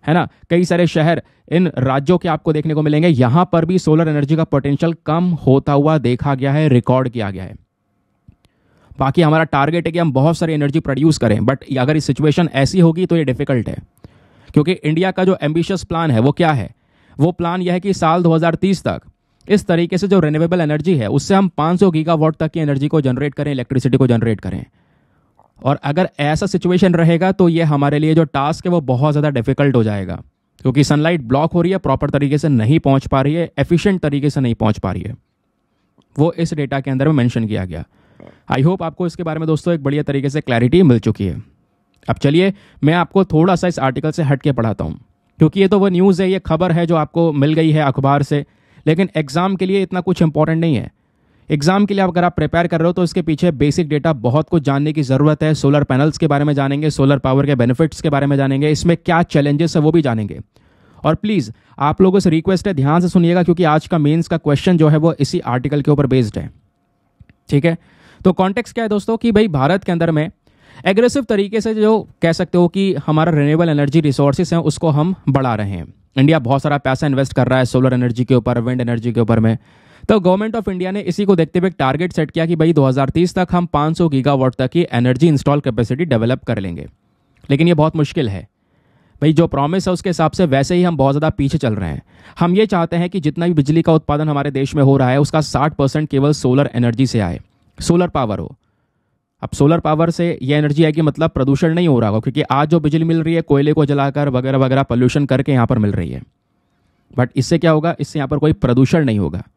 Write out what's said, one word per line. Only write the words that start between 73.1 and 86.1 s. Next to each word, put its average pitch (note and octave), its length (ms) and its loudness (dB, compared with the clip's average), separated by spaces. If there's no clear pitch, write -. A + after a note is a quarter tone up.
रिन्यूएबल D3+ 360 2
एनर्जी D3 320 0
रिसोर्सेज C#3+ 540 0
हैं E3+ 80 0
उसको D#3+ 280 -2
हम D#3 240 0
बढ़ा C3 260 0
रहे G#2 160 -4
हैं। E2+ 160 -8
इंडिया D3+ 220 4
बहुत C3 240 0
सारा D3 160 -2
पैसा C3 280 -2
इन्वेस्ट C#3 260 -2
कर B2 160 2
रहा C3 100 2
है C3 60 2
सोलर B2+ 300 2
एनर्जी B2 300 -2
के C3 100 2
ऊपर, A#2+ 260 0
विंड B2+ 200 -4
एनर्जी A#2 320 -4
के A2+ 80 -2
ऊपर A2+ 200 2
में। A2 160 2
तो A3 160 2
Government G3 340 0
of A3+ 140 -6
India F#3 240 -6
ने G3+ 100 -6
इसी G3+ 220 -4
को F#3+ 120 2
देखते D#3+ 220 0
हुए F3+ 100 0
एक E3+ 100 -6
टारगेट D3 340 -2
सेट D#3 180 -2
किया E3 160 -2
कि E3+ 100 0
भाई D#3+ 160 2
दो D3 140 4
हज़ार C3 240 0
तीस E3+ 240 0
तक F3+ 160 -2
हम F3 180 0
पाँच D3+ 300 -2
सौ E3+ 100 2
गीगावाट C3 460 0
तक B2+ 160 -2
की F3 220 0
एनर्जी B2 360 2
इंस्टॉल C#3+ 320 2
कैपेसिटी B2 460 -4
डेवलप A#2+ 380 0